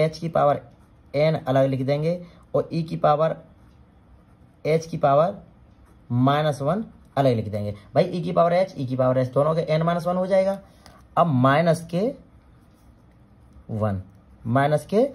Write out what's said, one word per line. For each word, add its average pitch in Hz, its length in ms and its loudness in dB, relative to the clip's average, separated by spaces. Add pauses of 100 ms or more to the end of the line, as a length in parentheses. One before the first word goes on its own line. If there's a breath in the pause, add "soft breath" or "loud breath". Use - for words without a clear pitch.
h 160 140 -4
की 165 100 -8
power 143 340 0 (520)
n 151 240 0 (100)
अलग 135 180 4
लिख 135 160 -4
देंगे, 151 380 -2 (340 loud breath)
और - 180 -2
e 165 160 -4
की 165 80 -8
पावर 156 400 2 (1300)
h 160 220 0
की 165 120 -10
पावर 151 380 2 (720)
माइनस 139 520 2
वन 180 220 -2 (320)
अलग 135 200 2
लिख 101 120 -6
देंगे। 104 240 -6 (220 loud breath)
भाई 180 160 2
e 175 140 -6
की 175 80 -6
पावर 170 220 2
h, 185 200 0
e 139 140 -6
की 127 80 -4
पावर 127 280 2
h 123 100 -6
दोनों 151 200 2
के 160 120 -2 (100)
n 160 60 0
minus 170 240 -2
one 180 100 -2
हो 185 100 -2
जाएगा। 190 320 2 (580 loud breath)
अब 170 100 4
माइनस 147 640 2
के 175 120 -2 (1700)
वन, 104 320 -2 (420)
माइनस 139 420 0
के 240 280 2